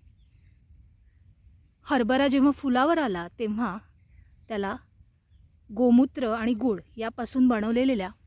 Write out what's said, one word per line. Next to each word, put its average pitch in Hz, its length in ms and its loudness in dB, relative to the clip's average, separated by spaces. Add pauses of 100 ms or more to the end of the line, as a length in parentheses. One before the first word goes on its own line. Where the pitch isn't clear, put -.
(1900)
हरभरा 262 380 2
जेव्हा 277 220 2
फुलावर 277 480 0
आला, 180 300 -4 (100)
तेव्हा 214 400 -6 (720)
त्याला 202 280 -6 (1000)
गोमूत्र 247 520 4
आणि 226 260 -2
गुळ 214 260 -2 (160)
यापासून 233 520 0
बनवलेल्या 233 600 0 (160)